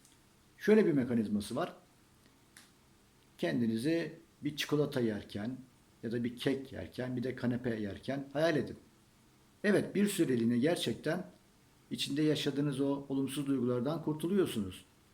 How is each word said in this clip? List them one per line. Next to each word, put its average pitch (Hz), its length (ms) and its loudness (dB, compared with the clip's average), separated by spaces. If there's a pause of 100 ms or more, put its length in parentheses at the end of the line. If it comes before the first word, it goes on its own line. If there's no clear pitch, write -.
(580)
Şöyle 208 280 6
bir 170 80 4
mekanizması 117 640 0
var. 170 180 -4 (1600)
Kendinizi 151 800 0 (240)
bir 147 120 -4
çikolata 147 440 0
yerken 110 580 -2 (460)
ya 117 80 -4
da 120 120 -2
bir 120 140 -4
kek 135 340 -2
yerken, 123 460 -6
bir 127 60 -4
de 127 120 -4
kanepe 123 440 -2
yerken 107 540 -6
hayal 160 220 2
edin. 117 220 -2 (840)
Evet, 190 320 2
bir 202 120 4
süreliğine 120 500 2
gerçekten 156 760 0 (600)
içinde 139 300 -2
yaşadığınız 143 600 2
o 139 280 0
olumsuz 135 380 -2
duygulardan 123 560 0
kurtuluyorsunuz. 151 800 0 (280)